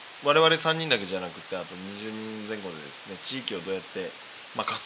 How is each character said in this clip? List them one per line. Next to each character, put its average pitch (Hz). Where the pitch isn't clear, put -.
我 143
々 160
三 160
人 160
だ 127
け 101
じ 92
ゃ 92
な 90
く -
て、 98
あ 90
と 87
二 98
十 110
人 110
前 110
後 95
で 82
で 76
す 104
ね、 92
地 131
域 -
を 90
ど 87
う -
や 92
っ -
て、 90
ま 117
あ、 101
活 -